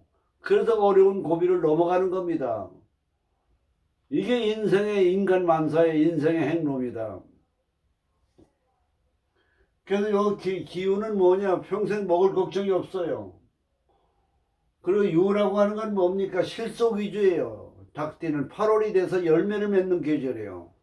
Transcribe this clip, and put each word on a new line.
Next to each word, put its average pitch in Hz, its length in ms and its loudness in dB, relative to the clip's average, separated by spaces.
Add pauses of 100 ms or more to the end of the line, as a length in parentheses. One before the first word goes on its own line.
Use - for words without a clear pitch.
(400)
그래서 214 420 2
어려운 196 400 4
고비를 170 380 0
넘어가는 175 500 2
겁니다. 139 600 -4 (1400)
이게 214 360 0
인생의, 208 680 2
인간 185 340 2
만사의 160 560 2
인생의 165 460 0
행로입니다. 127 720 -4 (2750)
그래서 202 280 -2
요 202 240 2
기-, 175 280 -6
기운은 196 540 -4
뭐냐? 185 440 2
평생 202 440 -4
먹을 180 260 2
걱정이 185 380 -2
없어요. 147 640 -4 (1500)
그리고 202 240 2
유라고 196 520 2
하는 208 180 0
건 214 180 -6
뭡니까? 185 480 0
실속 226 540 -4
위주예요. 190 760 -2 (180)
닭띠는 151 560 -6
팔월이 214 440 0
돼서 180 320 0
열매를 202 440 2
맺는 185 340 2
계절이에요. 113 680 -6 (100)